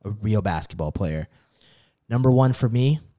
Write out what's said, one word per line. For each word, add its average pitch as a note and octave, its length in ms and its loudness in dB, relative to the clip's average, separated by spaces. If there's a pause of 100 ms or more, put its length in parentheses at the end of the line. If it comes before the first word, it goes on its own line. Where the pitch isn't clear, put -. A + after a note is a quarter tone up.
a G#2 60 -8
real G#2+ 320 0
basketball E2 480 -4
player. D#2+ 380 -4 (800)
Number B2+ 240 2
one C3 220 4
for B2 140 -2
me B2+ 300 2 (200)